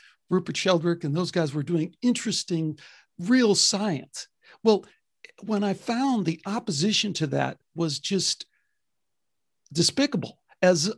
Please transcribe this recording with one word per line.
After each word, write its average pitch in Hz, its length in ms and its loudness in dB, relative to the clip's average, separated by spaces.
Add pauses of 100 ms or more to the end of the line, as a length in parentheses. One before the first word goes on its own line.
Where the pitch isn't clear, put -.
(300)
Rupert 180 260 -2
Sheldrake 170 480 0
and 143 100 -2
those 175 180 -2
guys 160 200 0
were 147 120 -4
doing 170 360 -2
interesting, 175 800 -2 (400)
real 220 380 4
science. 190 720 -2 (340)
Well, 208 220 4 (580)
when 208 220 -2
I 196 100 0
found 240 520 0
the 165 200 -2
opposition 202 680 -2
to 156 140 -2
that 135 300 -2 (160)
was 160 240 -4
just - 480 -4 (1300)
despicable. 175 640 0 (240)
As, 180 360 4